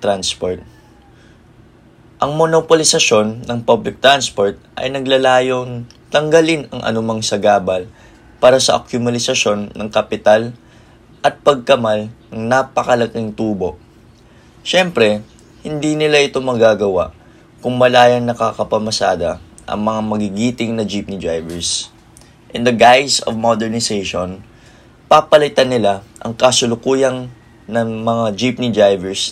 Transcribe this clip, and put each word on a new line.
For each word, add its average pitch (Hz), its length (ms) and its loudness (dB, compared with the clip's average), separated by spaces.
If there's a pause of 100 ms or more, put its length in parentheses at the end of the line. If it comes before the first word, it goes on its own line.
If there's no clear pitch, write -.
transport. 92 560 -4 (1600)
Ang 143 160 -2
monopolisasyon 160 1120 2
ng 120 160 -4
public 107 400 0
transport 120 560 0 (160)
ay 131 160 -6
naglalayong 127 960 0 (220)
tanggalin 156 640 2
ang 123 80 -10
anumang 113 400 -4
sagabal 98 640 0 (560)
para 127 160 6
sa - 240 0
akumulisasyon 117 960 -4
ng 107 160 -8
kapital 107 560 2 (720)
at - 240 -2
pagkamal 117 640 0 (240)
ng 113 160 -8
napakalaking 123 800 -2
tubo. 98 480 -6 (880)
Siyempre, 117 560 0 (400)
hindi 151 320 -4
nila 151 240 2
ito 135 240 0
magagawa 104 720 2 (480)
kung 127 160 -4
malayang 123 480 4
nakakapamasada 107 1120 -2 (320)
ang 104 160 -4
mga 110 160 -2
magigiting 110 720 -4
na 113 80 -2
jeepney 98 340 -6
drivers. 85 800 -6 (560)
In 120 160 -4
the 127 80 2
guise 123 480 4
of 110 160 -6
modernization, 107 1040 -4 (640)
papalitan 147 640 4
nila 101 320 0 (240)
ang 117 80 -8
kasulukuyang 127 960 0 (400)
ng 113 180 -2 (140)
mga 117 320 -2
jeepney 120 400 -2
drivers 98 580 0